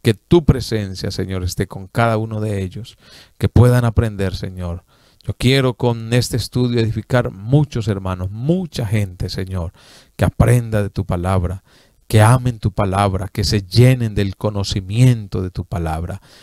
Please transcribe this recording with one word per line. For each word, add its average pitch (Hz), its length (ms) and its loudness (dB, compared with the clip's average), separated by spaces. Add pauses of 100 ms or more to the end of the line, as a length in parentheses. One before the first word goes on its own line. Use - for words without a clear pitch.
Que 117 120 2
tu 175 320 2
presencia, 107 680 -2
Señor, 92 320 -4
esté 92 240 -4
con 98 200 -14
cada 117 300 0
uno 110 240 -6
de 104 220 -4
ellos, 101 340 -12 (400)
que - 120 0
puedan 123 360 6
aprender, 104 500 -2
Señor. 90 480 -8 (400)
Yo - 140 -6
quiero 127 380 2
con 117 380 -2
este 123 240 0
estudio 120 420 -2
edificar 117 520 0
muchos 113 560 0
hermanos, 92 440 -4
mucha 147 560 -4
gente, 95 420 -4
Señor, 92 440 -6 (420)
que - 100 0
aprenda 113 560 2
de 98 80 -4
tu 95 160 -6
palabra, 90 580 -2 (440)
que 107 140 4
amen 123 380 4
tu - 140 -2
palabra, 98 560 0
que 101 160 -4
se 104 160 0
llenen 117 540 4
del 98 200 -2
conocimiento 104 1080 0
de 92 80 -6
tu 90 140 -8
palabra. 85 580 -6 (220)